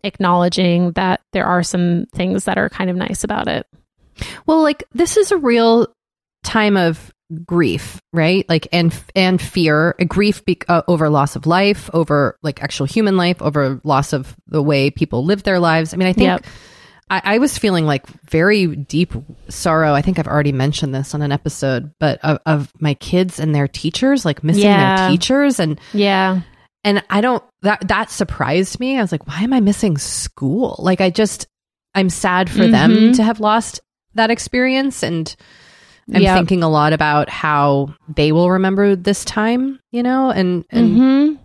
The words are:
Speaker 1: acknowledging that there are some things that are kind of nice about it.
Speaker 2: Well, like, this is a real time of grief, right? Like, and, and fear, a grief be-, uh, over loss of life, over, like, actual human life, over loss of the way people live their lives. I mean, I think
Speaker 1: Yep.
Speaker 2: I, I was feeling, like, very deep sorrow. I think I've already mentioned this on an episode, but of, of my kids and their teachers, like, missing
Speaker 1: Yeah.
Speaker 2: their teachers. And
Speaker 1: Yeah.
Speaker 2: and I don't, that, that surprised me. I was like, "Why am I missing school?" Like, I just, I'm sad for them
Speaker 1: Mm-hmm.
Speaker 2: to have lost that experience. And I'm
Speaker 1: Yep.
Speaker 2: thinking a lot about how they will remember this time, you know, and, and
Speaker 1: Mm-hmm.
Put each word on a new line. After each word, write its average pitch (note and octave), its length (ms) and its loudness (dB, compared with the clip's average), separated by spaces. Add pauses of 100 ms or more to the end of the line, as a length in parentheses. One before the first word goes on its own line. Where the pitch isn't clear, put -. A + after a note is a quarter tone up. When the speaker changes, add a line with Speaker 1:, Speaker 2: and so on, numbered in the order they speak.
Speaker 1:
acknowledging F3 880 2
that F#3 280 -2 (120)
there F3+ 120 0
are F3 180 2
some F3 500 0
things F#3 320 -4
that F#3+ 120 -2
are G3 120 0
kind F#3+ 200 -6
of F3+ 60 -4
nice - 280 -6
about G#3 240 -4
it. - 180 -6 (800)
Speaker 2:
Well, D#4+ 160 2
like, D4+ 200 -2 (100)
this E4 240 0
is G#4 140 2
a G4 60 0
real A#3 500 4 (560)
time G#3 340 0
of E3 340 -2 (340)
grief, D#3 540 -2 (140)
right? E3+ 340 0
Like, D#3+ 240 0
and, E3+ 240 0 (200)
and F#3 260 2
fear, D#3+ 580 0
a F3+ 60 0
grief G#3 400 0
be-, F3+ 220 -2
uh, E3+ 200 2
over D#3+ 220 0
loss C#3+ 260 0
of C#3+ 120 -10
life, G3 460 0
over, D3 500 0
like, D3+ 200 -6
actual D3 240 -6
human G3+ 300 0
life, F3 240 0
over C#3 420 -2
loss C#3+ 300 0
of C3+ 220 -6 (120)
the D#3 140 -2
way C#3+ 300 2
people C3 340 -4
live G3 180 -2
their F#3 160 0
lives. E3 340 0
I E3+ 40 -6
mean, F#3 100 0
I F#3 60 2
think G3 140 4
Speaker 1:
Yep. - 180 -2 (680)
Speaker 2:
I, F#3+ 120 -2
I G3+ 140 0
was C#4 220 0
feeling, F3+ 260 0
like, C#3+ 220 -2 (220)
very F#3+ 360 2 (100)
deep D3 380 -2 (360)
sorrow. D#3+ 440 0
I C#3+ 80 2
think F3+ 160 -2
I've D#3 100 -4
already C#3+ 240 0
mentioned C3+ 440 -2
this C3+ 180 -8
on D3+ 80 -6
an C#3+ 100 -2
episode, C#3 680 -4
but D3+ 240 -2
of, D3+ 240 -2
of D3 320 -2
my D3 160 -2
kids F3+ 440 -2
and D#3 140 -2
their C#3+ 140 0
teachers, B3+ 580 -2
like, D3 180 -4
missing G3 200 2
Speaker 1:
Yeah. G3 380 4
Speaker 2:
their F#3 100 2
teachers. C4 480 2
And D#3 200 -2 (140)
Speaker 1:
Yeah. F#3+ 480 0 (420)
Speaker 2:
and G3+ 260 2
I G3+ 120 2
don't, B3 220 0 (180)
that, G3+ 280 0
that G#3+ 200 0
surprised E3 680 -2
me. C4 180 -2
I A#3+ 40 0
was F#3+ 100 -2
like, - 160 -6
"Why D3+ 140 -8
am B3 120 0
I B3+ 60 4
missing G3 380 2
school?" - 840 -4
Like, F#3 220 0
I F#3 100 2
just, - 340 -2 (480)
I'm F#3+ 160 0
sad F3+ 400 -2
for A3 180 2
them A3 240 6
Speaker 1:
Mm-hmm. A3 220 6
Speaker 2:
to B3 100 4
have A3 160 0
lost G#3+ 400 -2 (360)
that A3+ 160 0
experience. C4 720 -2
And D#3+ 300 -4 (800)
I'm F#3 100 4
Speaker 1:
Yep. F#3+ 140 4
Speaker 2:
thinking F3 260 0
a D#3+ 60 2
lot D3+ 240 2
about D3+ 360 0
how C#3+ 640 0 (220)
they D3+ 160 2
will F3 200 4
remember F#3+ 440 2
this F#3+ 300 -2
time, B3 540 -2 (120)
you A#3+ 120 -4
know, C4 280 0
and, F3+ 380 -2
and A#3 200 4
Speaker 1:
Mm-hmm. C4+ 560 4